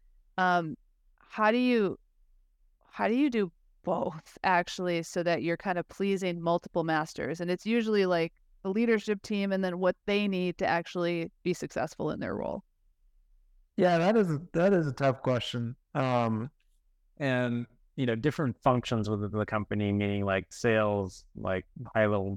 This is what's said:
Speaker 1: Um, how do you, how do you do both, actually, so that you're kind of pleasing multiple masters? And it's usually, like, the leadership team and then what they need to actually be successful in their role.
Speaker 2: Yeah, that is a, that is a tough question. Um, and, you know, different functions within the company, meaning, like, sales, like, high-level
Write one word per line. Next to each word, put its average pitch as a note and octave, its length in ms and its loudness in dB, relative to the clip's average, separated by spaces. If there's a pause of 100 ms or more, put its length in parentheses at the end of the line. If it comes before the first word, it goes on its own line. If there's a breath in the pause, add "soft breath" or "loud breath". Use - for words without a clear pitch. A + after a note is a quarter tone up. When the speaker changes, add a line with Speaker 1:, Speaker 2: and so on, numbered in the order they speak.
(380)
Speaker 1:
Um, F3 380 0 (420)
how G#3+ 320 0
do A#3+ 80 2
you, A#3+ 400 2 (920)
how G3+ 180 -2
do A3 60 2
you C#4 160 2
do G#3 220 0 (300)
both, - 600 -4
actually, F3 600 0
so F3 200 -4
that E3 200 0
you're E3+ 140 0
kind F3+ 220 -4
of E3 100 -6
pleasing F#3+ 520 -2
multiple E3+ 440 0
masters? D#3+ 560 -2
And F3 100 -4
it's F3+ 160 -4
usually, G#3+ 400 2
like, E3+ 260 2 (300)
the F#3+ 80 -4
leadership G#3+ 520 0
team G3 300 -2
and F#3+ 120 0
then F3+ 140 -2
what F#3 180 2 (100)
they G#3 220 0
need F3+ 300 -2
to F#3+ 80 -2
actually E3+ 680 -2 (100)
be F3 120 0
successful - 560 -4
in - 100 -6
their - 140 -6
role. - 280 -6 (1120)
Speaker 2:
Yeah, F3+ 220 4
that F#3+ 180 4
is G3 140 4
a, D3 100 0 (120)
that F3+ 200 4
is E3+ 140 4
a C#3 60 -2
tough C3+ 300 0
question. B2 520 -2 (200)
Um, B2 560 0 (640)
and, B2 500 -2 (300)
you C3+ 80 0
know, A#2 100 2
different C3 480 -2
functions A#2+ 460 2
within G#2 220 -2
the G#2+ 160 -2
company, G#2 460 -2
meaning, G2+ 340 0
like, F#2+ 260 -2
sales, G#2 720 0 (120)
like, F#2+ 280 -4 (300)
high-level G#2 420 2